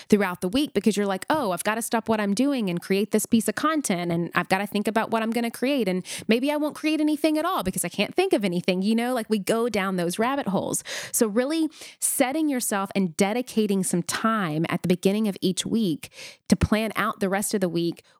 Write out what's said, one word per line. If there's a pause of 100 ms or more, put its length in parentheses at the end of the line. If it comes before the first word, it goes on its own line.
throughout
the
week
because
you're
like,
"Oh,
I've
gotta
stop
what
I'm
doing
and
create
this
piece
of
content,
and
I've
gotta
think
about
what
I'm
gonna
create,
and (240)
maybe
I
won't
create
anything
at
all
because
I
can't
think
of
anything,"
you
know?
Like,
we
go
down
those
rabbit
holes. (260)
So
really (300)
setting
yourself
and
dedicating
some
time
at
the
beginning
of
each
week (360)
to
plan
out
the
rest
of
the
week (160)